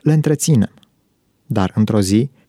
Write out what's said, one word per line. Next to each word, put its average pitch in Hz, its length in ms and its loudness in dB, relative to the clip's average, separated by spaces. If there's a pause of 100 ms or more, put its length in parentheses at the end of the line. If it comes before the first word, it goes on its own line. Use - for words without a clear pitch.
le 151 100 0
întreținem, 151 600 0 (720)
dar 101 280 -2
într-o 110 260 0
zi, 104 300 0 (180)